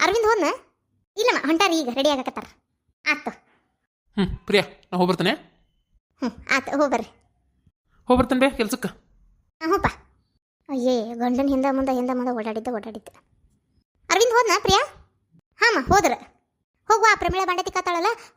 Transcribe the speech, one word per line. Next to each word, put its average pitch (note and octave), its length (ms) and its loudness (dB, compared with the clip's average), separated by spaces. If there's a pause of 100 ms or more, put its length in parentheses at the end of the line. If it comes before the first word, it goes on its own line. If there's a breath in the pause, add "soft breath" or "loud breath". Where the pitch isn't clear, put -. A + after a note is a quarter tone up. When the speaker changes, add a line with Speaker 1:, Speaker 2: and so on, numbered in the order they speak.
Speaker 1:
ಅರವಿಂದ್ G#4 260 2
ಹೋದ್ನ? G#4+ 200 2 (680)
ಇಲ್ಲಮ್ಮ, A4 280 0
ಹೊಂಟಾರ E4 260 2
ಈಗ, D#4+ 220 -2
ರೆಡಿ C4+ 160 2
ಆಗಕತ್ತಾರ. B3+ 380 -4 (580)
ಆತು. D4 260 -2 (880)
Speaker 2:
ಹ್ಮ್, F#3+ 200 0
ಪ್ರಿಯಾ, G3 260 2 (180)
ನಾ - 160 -8
ಹೋಗ್ಬರ್ತೇನೆ. F3+ 360 2 (880)
Speaker 1:
ಹ್ಮ್, B3 100 -4 (200)
ಆತು, C4 260 -2
ಹೋಗ್ಬರ್ರಿ. C4 320 -2 (1000)
Speaker 2:
ಹೋಗ್ಬರ್ತೇನೆ B3 340 2
ಬೇ, C4+ 80 4
ಕೆಲ್ಸಕ್ಕ. A3 380 -4 (760)
Speaker 1:
ಆ, D#4+ 40 -6
ಹ್ಞೂಪ್ಪ. G4 240 0 (800)
ಅಯ್ಯೇ, B3+ 260 0 (180)
ಗಂಡನ್ B3 360 0
ಹಿಂದ C4 220 0
ಮುಂದ, C4+ 180 0
ಹಿಂದ B3+ 240 -2
ಮುಂದ B3+ 160 -4
ಓಡಾಡಿದ್ದ, A3 380 -6
ಓಡಾಡಿದ್ದ. A3 420 -10 (1000)
ಅರವಿಂದ್ A#4 240 4
ಹೋದ್ನ A#4 180 4 (100)
ಪ್ರಿಯಾ? G4+ 200 4 (800)
ಹಾಮ್ಮ, A4 260 4
ಹೋದ್ರ. E4+ 280 4 (760)
ಹೋಗುವ, G#4+ 220 4
ಆ G4+ 40 2
ಪ್ರಮೀಳಾ F4+ 300 -2
ಬಾಂಡೆ F4+ 180 -2
ತಿಕ್ಕಾತಾಳಲ್ಲ, F4+ 460 -2 (280 loud breath)